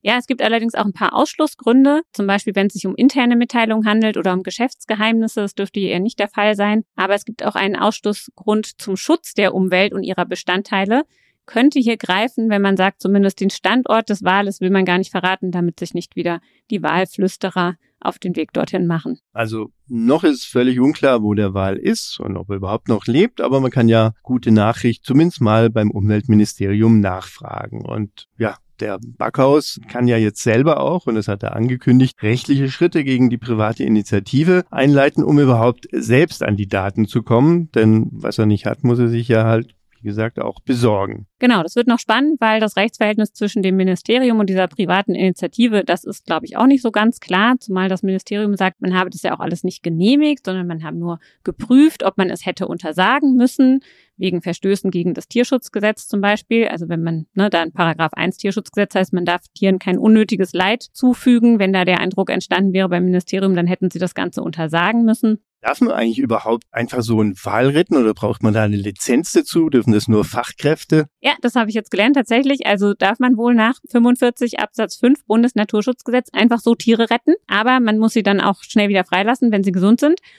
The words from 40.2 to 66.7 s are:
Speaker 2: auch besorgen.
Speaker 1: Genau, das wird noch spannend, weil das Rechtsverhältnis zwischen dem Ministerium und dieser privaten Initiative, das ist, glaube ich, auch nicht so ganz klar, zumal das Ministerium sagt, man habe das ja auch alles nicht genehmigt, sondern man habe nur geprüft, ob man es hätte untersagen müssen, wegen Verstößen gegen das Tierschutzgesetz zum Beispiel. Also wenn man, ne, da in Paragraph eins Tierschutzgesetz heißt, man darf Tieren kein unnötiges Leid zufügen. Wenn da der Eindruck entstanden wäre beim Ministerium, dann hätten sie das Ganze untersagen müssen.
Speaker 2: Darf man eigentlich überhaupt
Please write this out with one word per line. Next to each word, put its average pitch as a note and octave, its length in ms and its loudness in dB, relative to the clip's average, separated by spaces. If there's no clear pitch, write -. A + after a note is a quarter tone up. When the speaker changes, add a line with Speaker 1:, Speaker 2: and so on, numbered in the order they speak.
Speaker 2:
auch - 200 -6
besorgen. G#2+ 680 -2
Speaker 1:
Genau, A#3+ 240 2
das E3+ 140 -6
wird A#3+ 100 0
noch A#3 120 2
spannend, C4+ 420 -2
weil A3 180 2
das G#3+ 180 -2
Rechtsverhältnis G#3+ 560 -2
zwischen G#3 300 -4
dem F#3+ 140 2
Ministerium A3 600 0
und G3 120 0
dieser F#3 160 0
privaten F#3 480 -2
Initiative, F#3+ 720 0
das F3+ 200 -2
ist, - 220 -14
glaube D#3+ 180 -4
ich, - 120 -10
auch B3 100 2
nicht C4+ 160 4
so A3+ 80 -2
ganz G#3+ 300 0
klar, G#3+ 400 2
zumal F#3+ 280 -2
das F#3 140 -4
Ministerium G3+ 540 -2
sagt, F#3+ 260 -2
man F#3 160 -2
habe F#3 120 -2
das - 120 -16
ja - 120 -2
auch - 60 -10
alles E3+ 220 -6
nicht F#3 200 -8
genehmigt, C4 640 0
sondern F#3 220 -6
man E3 160 -8
habe E3 140 -10
nur E3+ 240 -8
geprüft, C4 600 2
ob - 160 -2
man F#3 100 0
es - 160 -8
hätte F#3+ 220 -6
untersagen G#3 680 0
müssen, C4 440 2
wegen F3+ 260 -4
Verstößen F#3+ 480 -2
gegen F3 220 -2
das - 140 -10
Tierschutzgesetz A3+ 800 -2
zum G3+ 140 -4
Beispiel. G#3+ 480 0
Also E3 200 -8
wenn E3 140 -4
man, E3 320 -4
ne, G3 160 0
da E3 120 0
in E3 100 -6
Paragraph E3 400 0
eins F#3 240 -4
Tierschutzgesetz - 580 -4
heißt, F#3+ 180 0
man F3 120 -2
darf F3 180 -2
Tieren F#3+ 240 0
kein F3+ 200 -2
unnötiges G#3+ 540 2
Leid F#3+ 300 -2
zufügen. A#3+ 760 2
Wenn F#3+ 140 2
da F#3 120 2
der F3+ 140 2
Eindruck F#3 320 -2
entstanden F#3 420 0
wäre F#3 180 0
beim F3 140 0
Ministerium, F#3 520 0
dann F3 100 0
hätten F3+ 240 -2
sie E3 80 -12
das F3+ 160 -4
Ganze F3 280 -6
untersagen E3+ 600 -2
müssen. A3 340 0
Speaker 2:
Darf B2 180 -4
man A#3 120 2
eigentlich A2+ 260 -2
überhaupt A2+ 520 -2